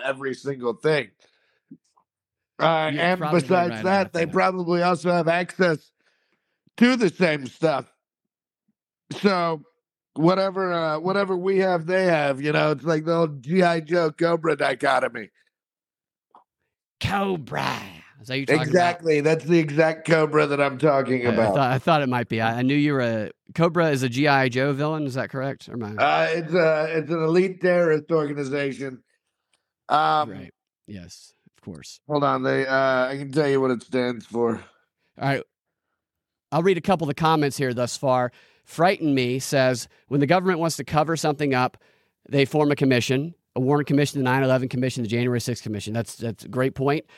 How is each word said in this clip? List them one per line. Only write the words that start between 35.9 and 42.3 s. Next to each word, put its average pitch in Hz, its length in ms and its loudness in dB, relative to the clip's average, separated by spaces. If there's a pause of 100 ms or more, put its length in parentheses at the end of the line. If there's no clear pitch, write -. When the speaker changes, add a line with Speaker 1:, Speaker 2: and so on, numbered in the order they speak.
Speaker 2:
I'll 156 120 0
read 185 140 2
a 165 60 -6
couple 170 240 0
of - 20 -2
the 143 120 -4
comments 156 360 2
here 131 160 -2
thus 120 240 -4
far. 127 340 0 (340)
Frighten 160 500 0
Me 127 240 0
says, 131 500 0 (200)
"When 139 120 0
the 143 60 2
government 180 320 2
wants 165 180 -2
to 143 80 -8
cover 156 320 0
something 143 380 0
up, 127 240 0 (500)
they 139 160 2